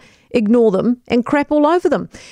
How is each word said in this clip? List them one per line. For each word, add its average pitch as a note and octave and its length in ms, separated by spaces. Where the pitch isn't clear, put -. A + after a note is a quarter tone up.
ignore A3+ 400
them A#3 380
and A#3 160
crap C#4+ 260
all D4 160
over F4 220
them. F3+ 180